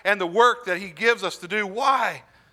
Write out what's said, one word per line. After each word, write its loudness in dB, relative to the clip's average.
and 0
the -2
work 2
that -2
he -10
gives 0
us -4
to -14
do? -2
Why 0